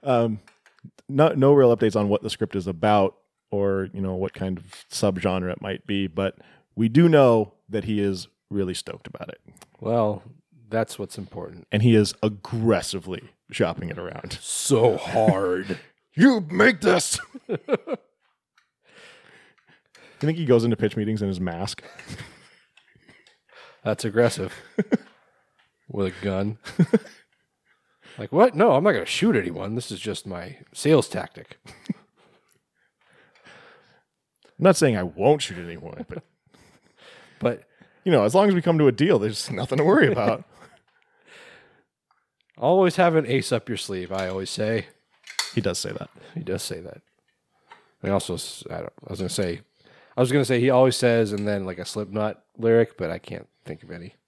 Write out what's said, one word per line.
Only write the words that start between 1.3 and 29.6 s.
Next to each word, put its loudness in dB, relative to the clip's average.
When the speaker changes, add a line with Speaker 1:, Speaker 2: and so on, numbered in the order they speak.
Speaker 1:
no 6
real 8
updates 2
on 0
what 0
the -8
script -6
is -4
about 2
or, -2
you -10
know, -4
what -6
kind -6
of -16
subgenre -2
it -10
might -10
be. -2
But -4
we 0
do 6
know 6
that -4
he -2
is -2
really -4
stoked -12
about -16
it. -18
Speaker 2:
Well, -2
that's -4
what's -12
important. -16
Speaker 1:
And 2
he 8
is 4
aggressively -4
shopping -4
it -12
around. -14
Speaker 2:
So 2
hard. 0
<laughs> -20
Speaker 1:
"You 6
make 2
this!" 0
<laughs> -
You -4
think -2
he -4
goes 6
into 0
pitch -2
meetings -4
in -2
his -4
mask? -8
<laughs> -20
Speaker 2:
That's -4
aggressive. 0
<laughs> 0
With -4
a -6
gun. -4
<laughs> 4
Like, -12
"What? 4
No, 4
I'm 4
not 4
gonna -2
shoot 0
anyone. -4